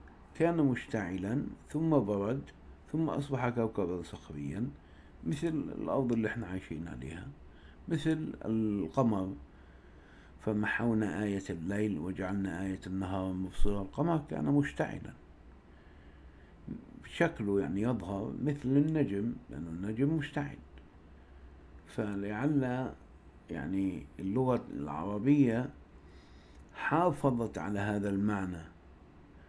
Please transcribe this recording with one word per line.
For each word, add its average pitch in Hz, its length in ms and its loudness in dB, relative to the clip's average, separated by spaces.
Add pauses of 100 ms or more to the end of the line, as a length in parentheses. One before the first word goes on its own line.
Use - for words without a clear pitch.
(340)
كان 170 220 4
مشتعلًا 113 880 2 (240)
ثم 160 200 2
برد، 110 520 4 (500)
ثم 160 160 2
أصبح 131 400 -2
كوكبًا 107 540 0
صخريًا 82 680 -6 (560)
مثل 165 220 0
الأرض 120 640 0
اللي 113 160 2
احنا 113 180 -6
عايشين 85 420 -6
عليها، 80 400 -10 (600)
مثل 160 460 0 (100)
القمر، 104 920 2 (1040)
فمحونا 107 800 2
آية 101 280 0
الليل 98 480 0
وجعلنا 92 640 -2
آية 95 240 -2
النهار 92 460 -2
مبصرة. 95 500 4
القمر 151 480 0
كان 151 140 -2
مشتعلًا، 143 680 0 (1900)
شكله 104 560 2
يعني 95 220 0
يظهر 107 520 -2 (100)
مثل 143 240 -2
النجم، 135 640 4 (180)
لأن 78 160 -8
النجم 110 500 0
مشتعل. 143 420 -4 (1300)
فلعل 120 1040 -2 (580)
يعني 85 560 -2 (120)
اللغة 120 520 2
العربية 123 1000 2 (1040)
حافظت 143 840 2
على 98 200 -2
هذا 104 320 2
المعنى، 98 520 2 (880)